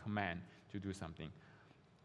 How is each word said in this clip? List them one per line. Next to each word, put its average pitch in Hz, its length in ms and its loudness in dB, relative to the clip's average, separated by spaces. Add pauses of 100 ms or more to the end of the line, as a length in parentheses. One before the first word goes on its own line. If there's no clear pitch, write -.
command 98 380 4 (320)
to 101 60 0
do 98 140 2
something. 80 380 -4 (760)